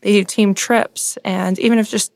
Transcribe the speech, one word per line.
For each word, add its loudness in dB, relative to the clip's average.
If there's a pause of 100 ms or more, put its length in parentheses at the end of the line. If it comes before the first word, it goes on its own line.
They 2
do 4
team 2
trips, -2
and -2
even 2
if 0
just -4